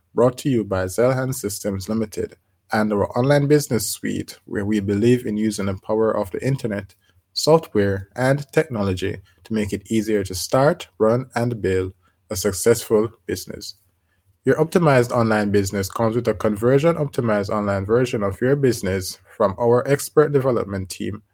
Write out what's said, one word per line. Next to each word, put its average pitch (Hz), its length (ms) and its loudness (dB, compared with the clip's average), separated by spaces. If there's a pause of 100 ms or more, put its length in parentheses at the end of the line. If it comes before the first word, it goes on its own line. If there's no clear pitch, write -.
(120)
brought 123 260 2
to - 100 -4
you 117 160 2
by 95 220 -2
Zelhan 127 460 0
Systems 101 560 -6
Limited 107 480 -4 (360)
and 107 200 0
our 101 240 0
online 143 300 2
business 139 420 2
suite, - 580 -8
where 98 180 -6
we 104 160 0
believe 107 440 2
in 107 120 -4
using 104 300 -2
the 98 200 -4
power 110 240 2
of 104 220 -2
the - 120 -6
internet, 110 520 -4 (360)
software, 101 840 2
and 139 340 0
technology 98 720 -2 (240)
to - 80 -12
make 104 200 -2
it 101 160 -6
easier 107 360 0
to 92 100 -10
start, 135 540 0 (100)
run, 117 380 2
and 117 260 -2
build 92 300 -2 (380)
a 107 40 -8
successful 110 760 0 (180)
business. - 500 -10 (680)
Your 135 120 2
optimized 151 560 4
online 110 400 2
business 98 360 0
comes 113 280 0
with 117 100 -2
a 107 80 2
conversion 127 640 2
optimized 113 540 -2
online 101 360 -2
version 120 380 0
of 98 160 -4
your 131 160 2
business 98 640 -2 (160)
from 98 240 0
our 120 260 2
expert 143 460 2
development 101 560 0
team, 101 340 -8 (120)